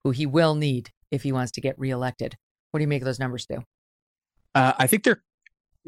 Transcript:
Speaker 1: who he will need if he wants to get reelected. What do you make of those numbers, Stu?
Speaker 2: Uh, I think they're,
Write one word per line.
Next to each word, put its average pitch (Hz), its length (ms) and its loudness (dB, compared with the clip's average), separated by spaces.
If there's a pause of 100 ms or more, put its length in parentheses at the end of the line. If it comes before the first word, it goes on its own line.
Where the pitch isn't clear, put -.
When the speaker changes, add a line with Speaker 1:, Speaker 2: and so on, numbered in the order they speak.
Speaker 1:
who 139 80 2
he 135 140 -2
will 156 300 4
need 143 340 -2 (220)
if 135 120 -4
he 139 80 -2
wants 127 220 -2
to - 80 -10
get 131 180 -4
reelected. 127 560 -4 (360)
What 151 80 -2
do - 20 2
you 151 80 2
make 143 120 0
of 127 40 -10
those 127 140 -4
numbers, 127 240 -6
Stu? 123 200 -8 (920)
Speaker 2:
Uh, 131 240 4
I 131 80 4
think 208 180 2
they're, - 200 2 (640)